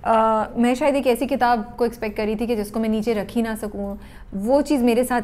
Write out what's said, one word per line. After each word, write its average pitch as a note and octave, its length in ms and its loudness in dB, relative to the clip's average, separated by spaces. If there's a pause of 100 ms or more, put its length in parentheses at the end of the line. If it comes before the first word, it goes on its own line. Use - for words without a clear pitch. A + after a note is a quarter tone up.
अ, A3 520 2
मैं A#3+ 180 4
शायद C4+ 220 2
एक C4+ 100 0
ऐसी B3 200 2
किताब A#3+ 520 0
को A#3+ 80 2
एक्सपेक्ट A3 300 -6
कर A3 100 -2
रही A3 100 0
थी A3+ 100 -2
कि A#3 100 0
जिसको G#3 240 -4
मैं A3 80 0
नीचे A3 260 0
रख G3+ 160 -4
ही A#3 120 0
ना A3+ 140 -2
सकूँ, G3+ 420 -6 (360)
वो A#3 280 2
चीज़ C#4+ 220 2
मेरे A#3+ 200 4
साथ B3 200 -2